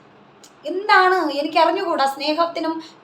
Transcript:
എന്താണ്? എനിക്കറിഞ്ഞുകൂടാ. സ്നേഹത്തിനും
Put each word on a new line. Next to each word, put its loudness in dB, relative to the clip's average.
എന്താണ്? 4
എനിക്കറിഞ്ഞുകൂടാ. 0
സ്നേഹത്തിനും -4